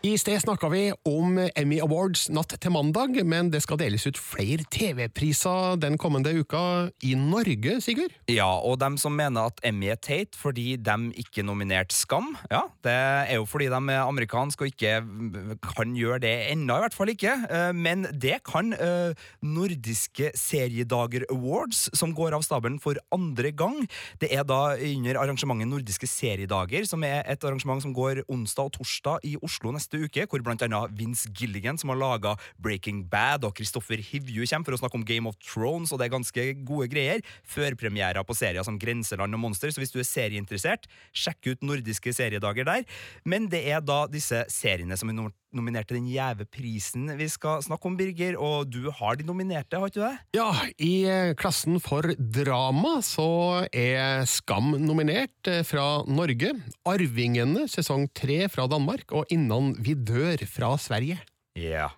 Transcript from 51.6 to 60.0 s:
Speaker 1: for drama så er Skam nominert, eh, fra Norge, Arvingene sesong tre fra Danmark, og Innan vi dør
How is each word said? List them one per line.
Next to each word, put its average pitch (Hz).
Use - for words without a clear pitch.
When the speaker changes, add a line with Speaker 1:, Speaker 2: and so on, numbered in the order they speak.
Speaker 1:
for 143
drama 135
så 160
er 131
Skam 120
nominert, 156
eh, 175
fra 147
Norge, 147
Arvingene 135
sesong 143
tre 151
fra 131
Danmark, 156
og 151
Innan 135
vi 135
dør 135